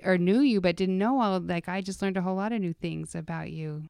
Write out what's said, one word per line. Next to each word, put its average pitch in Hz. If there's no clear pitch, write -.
or 185
knew 190
you 247
but 175
didn't 185
know 247
all? 196
Like, 170
I 190
just 190
learned 190
a 185
whole 185
lot 202
of 226
new 175
things 160
about 165
you. 156